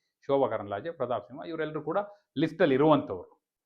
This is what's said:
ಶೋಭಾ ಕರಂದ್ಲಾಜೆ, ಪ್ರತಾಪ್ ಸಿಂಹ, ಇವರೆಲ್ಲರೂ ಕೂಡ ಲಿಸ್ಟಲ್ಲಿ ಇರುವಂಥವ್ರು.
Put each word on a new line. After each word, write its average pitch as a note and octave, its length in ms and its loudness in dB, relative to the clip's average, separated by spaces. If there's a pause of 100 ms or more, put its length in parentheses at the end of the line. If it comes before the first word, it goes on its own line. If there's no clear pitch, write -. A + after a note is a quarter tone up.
(260)
ಶೋಭಾ C3+ 220 2
ಕರಂದ್ಲಾಜೆ, G#2+ 440 -6
ಪ್ರತಾಪ್ A#2+ 360 -4
ಸಿಂಹ, D3+ 200 -14
ಇವರೆಲ್ಲರೂ D#3 340 -6
ಕೂಡ E3 160 -6 (400)
ಲಿಸ್ಟಲ್ಲಿ D#3+ 380 2
ಇರುವಂಥವ್ರು. C3+ 680 2 (220)